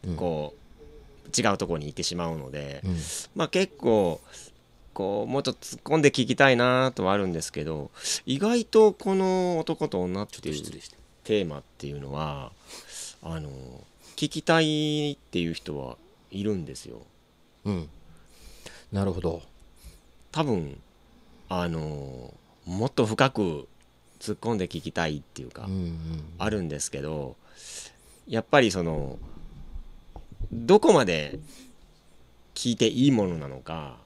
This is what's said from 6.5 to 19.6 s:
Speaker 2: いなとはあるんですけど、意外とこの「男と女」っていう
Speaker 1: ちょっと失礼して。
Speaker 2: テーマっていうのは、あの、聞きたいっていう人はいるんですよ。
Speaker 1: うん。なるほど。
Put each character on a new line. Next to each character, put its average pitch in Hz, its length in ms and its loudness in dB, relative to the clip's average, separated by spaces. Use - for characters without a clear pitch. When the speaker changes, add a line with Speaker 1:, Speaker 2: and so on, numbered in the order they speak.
Speaker 2:
い 120 60 6
な 127 360 4
と 92 120 -2
は 95 80 4
あ 101 40 4
る 98 80 2
ん 92 60 0
で 80 100 -2
す - 120 -8
け 76 100 -4
ど、 76 260 -4
意 135 120 -2
外 220 280 2
と 214 260 8
こ 190 240 0
の 185 420 2
「男 156 300 -2
と 92 140 0
女」 92 220 -2
っ 104 40 -8
て - 220 -10
い - 20 -2
う 76 40 -2
Speaker 1:
ち 73 40 -6
ょ 76 40 -10
っ - 20 -12
と - 0 -
失 - 80 -12
礼 - 80 -14
し - 80 -18
て。 - 80 -20
Speaker 2:
テ 107 200 2
ー 85 40 -2
マ 71 120 -8
っ - 40 -16
て 71 100 -10
い 71 60 -6
う 71 80 -8
の 67 100 -10
は、 95 400 -6
あ 80 160 -6
の、 73 100 -8
聞 151 100 -2
き 151 140 -6
た 165 180 4
い 151 540 2
っ - 20 -8
て - 240 -6
い 85 100 0
う 82 40 -2
人 76 260 -8
は 62 160 -10
い 98 120 -6
る 104 120 0
ん 85 100 -4
で 67 100 -12
す - 120 -14
よ。 58 160 -16
Speaker 1:
う 104 80 -2
ん。 82 180 -4
な 98 140 0
る 95 80 0
ほ 87 80 -4
ど。 85 200 -2